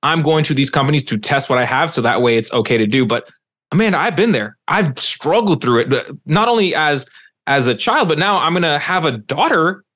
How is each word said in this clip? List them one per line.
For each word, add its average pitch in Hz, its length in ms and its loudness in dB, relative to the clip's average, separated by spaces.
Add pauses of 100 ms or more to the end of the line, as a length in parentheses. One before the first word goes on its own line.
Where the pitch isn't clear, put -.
I'm 156 200 0
going 156 240 2
to 160 80 -2
these 135 160 0
companies 143 360 0
to 110 120 -4
test 139 320 -2
what 127 100 2
I 120 60 0
have. 147 280 -2
So 127 80 -2
that 113 200 0
way 120 140 2
it's 113 160 -2
okay 117 260 0
to 110 100 2
do. 127 180 2
But 117 240 -4 (420)
Amanda, 190 280 2
I've 185 180 -2
been 220 160 2
there. 107 240 -4 (100)
I've 170 320 -2
struggled 185 640 0
through 120 180 2
it, 127 80 -4
but 127 180 -2 (180)
not 208 240 2
only 214 260 0
as, 147 300 0 (420)
as 139 200 2
a 123 80 2
child, 226 320 0
but 156 120 0
now 196 180 0
I'm 160 160 0
gonna 165 260 0
have 175 240 -2
a 147 80 0
daughter 170 720 -2 (120)